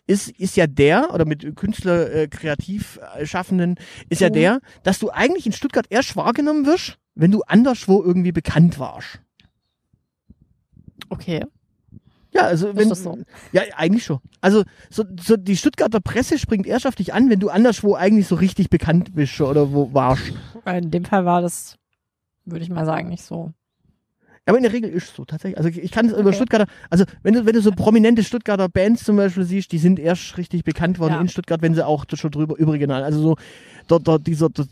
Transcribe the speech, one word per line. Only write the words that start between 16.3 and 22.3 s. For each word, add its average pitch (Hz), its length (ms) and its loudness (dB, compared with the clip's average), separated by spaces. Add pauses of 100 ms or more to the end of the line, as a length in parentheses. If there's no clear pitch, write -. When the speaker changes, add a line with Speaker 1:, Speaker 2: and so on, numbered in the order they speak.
Speaker 1:
springt 196 280 -4
erst 240 200 -2
auf 254 80 -2
dich - 180 -6
an, 254 160 4
wenn 208 120 4
du 196 100 -2
anderswo 202 440 2
eigentlich 190 320 4
so 180 100 0
richtig 185 340 0
bekannt 170 440 2
bist 147 180 -2
schon 147 180 -2
oder 143 220 2
wo 143 200 0
warst. 131 400 0 (320)
Speaker 2:
In 175 260 -4
dem 175 140 -2
Fall 190 220 0
war 175 160 2
das, - 340 -8 (720)